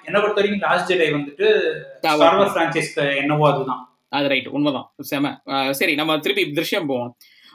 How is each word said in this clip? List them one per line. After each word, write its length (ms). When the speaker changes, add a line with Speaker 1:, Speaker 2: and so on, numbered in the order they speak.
Speaker 1:
என்னை 180
பொறுத்த 200
வரைக்கும் 280
லாஸ்ட் 240
ஜெடை 20
வந்துட்டு 760
Speaker 2:
Star 220
Wars. 20
Speaker 1:
Star 160
Wars 120
ஃப்ரான்ச்சைஸ்க்கு 680
என்னவோ 380
அதுதான். 440
Speaker 2:
அது 180
ரைட், 200
உண்மைதான், 500
செம. 500
ஆ, 240
சரி, 240
நம்ம 240
திருப்பி 420
திருஷ்யம் 240
போவோம். 320